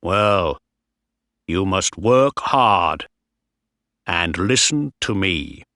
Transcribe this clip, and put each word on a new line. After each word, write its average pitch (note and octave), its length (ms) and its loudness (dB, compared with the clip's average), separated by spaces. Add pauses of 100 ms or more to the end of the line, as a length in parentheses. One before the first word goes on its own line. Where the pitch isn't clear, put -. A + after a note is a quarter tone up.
Well, G2 560 2 (880)
you F2 180 -2
must F#2+ 320 -2
work B2+ 440 2
hard G2 680 2 (1000)
and E2+ 300 -2
listen C3 640 -2
to - 140 -6
me. F#2 480 -4 (140)